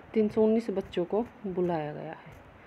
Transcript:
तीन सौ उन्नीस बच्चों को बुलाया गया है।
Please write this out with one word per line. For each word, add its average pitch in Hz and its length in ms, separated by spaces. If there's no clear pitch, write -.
तीन 214 140
सौ 220 140
उन्नीस 220 280
बच्चों 185 340
को 214 220
बुलाया 175 460
गया 151 200
है। - 200